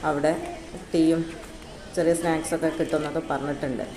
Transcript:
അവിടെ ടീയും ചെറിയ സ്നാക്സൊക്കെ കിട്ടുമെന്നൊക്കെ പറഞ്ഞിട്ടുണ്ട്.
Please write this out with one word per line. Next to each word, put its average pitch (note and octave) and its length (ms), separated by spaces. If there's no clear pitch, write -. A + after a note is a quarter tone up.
അവിടെ D3+ 240
ടീയും E3 280
ചെറിയ E3+ 260
സ്നാക്സൊക്കെ D#3+ 580
കിട്ടുമെന്നൊക്കെ D3+ 520
പറഞ്ഞിട്ടുണ്ട്. C3+ 540